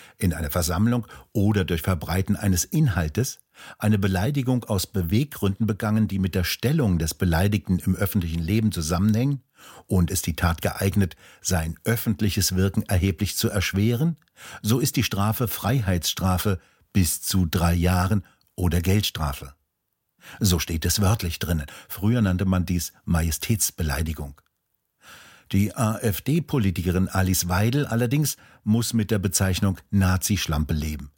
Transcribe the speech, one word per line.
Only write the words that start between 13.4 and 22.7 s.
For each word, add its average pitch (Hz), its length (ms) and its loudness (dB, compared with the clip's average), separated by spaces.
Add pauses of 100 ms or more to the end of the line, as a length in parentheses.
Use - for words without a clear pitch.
erschweren, 117 680 0 (440)
so 110 160 2
ist 123 200 0
die 113 60 2
Strafe 107 440 0
Freiheitsstrafe 95 1120 0 (340)
bis 90 300 2
zu 92 240 0
drei 85 260 2
Jahren 90 500 2 (320)
oder 87 260 0
Geldstrafe." 78 720 -2 (840)
So 87 200 4
steht 82 260 -4
es 90 160 0
wörtlich 92 380 0
drinnen. 80 260 -2 (240)
Früher 117 320 0
nannte 95 240 2
man 92 220 2
dies 90 260 -2 (120)